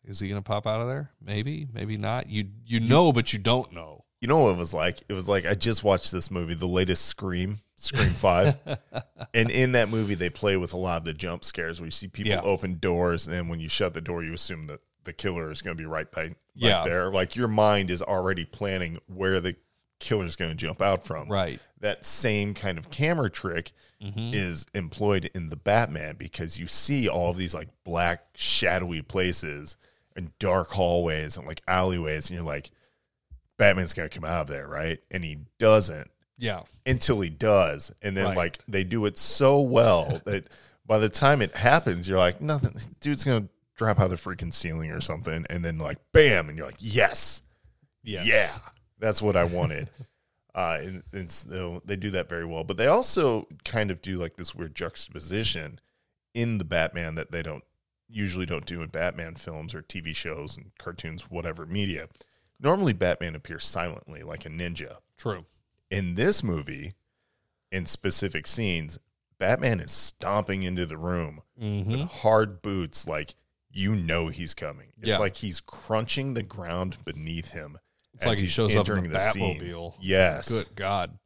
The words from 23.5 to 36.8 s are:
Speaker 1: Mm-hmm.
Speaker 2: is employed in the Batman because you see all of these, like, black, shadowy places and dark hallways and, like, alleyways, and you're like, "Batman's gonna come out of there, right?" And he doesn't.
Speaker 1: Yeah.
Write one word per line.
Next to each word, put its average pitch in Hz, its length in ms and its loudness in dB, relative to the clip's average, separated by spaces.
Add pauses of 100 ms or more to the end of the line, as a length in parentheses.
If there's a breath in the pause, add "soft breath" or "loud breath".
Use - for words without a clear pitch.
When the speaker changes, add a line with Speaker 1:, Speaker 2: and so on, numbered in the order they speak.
Speaker 1:
Mm-hmm. 107 300 -6
Speaker 2:
is 90 400 -2
employed 98 640 0
in 82 160 -6
the 80 60 -10
Batman 78 600 0
because 82 420 -8
you 87 80 -8
see 139 420 2
all 87 220 2
of 87 60 -4
these, 87 180 -4
like, 80 140 -10 (160)
black, 85 500 0
shadowy 87 680 2
places 78 720 -2 (380 soft breath)
and 85 240 -10
dark 92 320 2
hallways 87 680 2
and, 67 100 -12
like, 78 220 -10
alleyways, 87 640 0
and 90 60 -8
you're 85 100 -6
like, 73 240 -8 (880)
"Batman's 92 340 6
gonna 82 160 -4
come 82 160 -10
out 82 180 0
of 71 60 -4
there, 69 200 -8
right?" 78 320 -4 (100)
And 90 140 -6
he 76 140 -8 (200)
doesn't. 98 520 6 (280)
Speaker 1:
Yeah. 104 260 -6 (200)